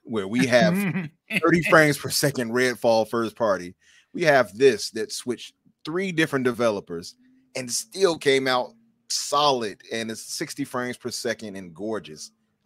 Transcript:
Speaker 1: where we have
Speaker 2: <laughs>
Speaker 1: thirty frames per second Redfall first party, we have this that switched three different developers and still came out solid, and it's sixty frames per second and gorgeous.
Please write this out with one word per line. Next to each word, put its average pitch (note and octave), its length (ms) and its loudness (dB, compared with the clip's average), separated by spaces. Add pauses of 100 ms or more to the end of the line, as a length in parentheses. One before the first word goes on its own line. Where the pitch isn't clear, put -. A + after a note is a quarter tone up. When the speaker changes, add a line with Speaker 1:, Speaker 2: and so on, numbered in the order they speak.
Speaker 1:
where G2+ 240 -4
we B2 180 0
have A#2+ 300 4
Speaker 2:
<laughs> G3 680 -4
Speaker 1:
thirty E3+ 300 4
frames D3+ 260 6
per - 140 -8
second B2 400 -2
Redfall A#2 580 2
first A#2 260 -2
party, F#2 380 -2 (400)
we E3 100 -6
have B2+ 320 4
this A#2+ 360 4
that G#2+ 200 -8
switched - 440 -10 (280)
three F#3 280 -4
different D3 340 0
developers G#2 680 -2 (400)
and B2+ 160 -8
still F3+ 440 0
came C3+ 320 2
out B2+ 260 0 (360)
solid, C3 720 0 (100)
and A2+ 200 -6
it's A2 100 -10
sixty - 440 -8
frames B2 320 -8
per - 120 -10
second A2 460 -8
and F#2 180 -14
gorgeous. F2 580 -10 (340)